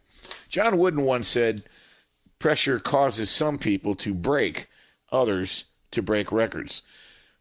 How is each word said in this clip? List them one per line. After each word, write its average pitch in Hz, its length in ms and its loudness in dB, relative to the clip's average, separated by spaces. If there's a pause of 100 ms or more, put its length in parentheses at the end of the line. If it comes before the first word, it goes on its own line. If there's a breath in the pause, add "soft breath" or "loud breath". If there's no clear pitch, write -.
(480 loud breath)
John 208 300 2
Wooden 165 260 2
once 123 240 0
said, 113 360 0 (720 soft breath)
"Pressure 143 400 2
causes 127 520 0
some 151 280 0
people 101 380 0
to 101 180 -4
break, 107 520 -2 (460 soft breath)
others 104 540 0 (240)
to 120 120 -2
break 104 300 0
records." 107 500 -2 (580 soft breath)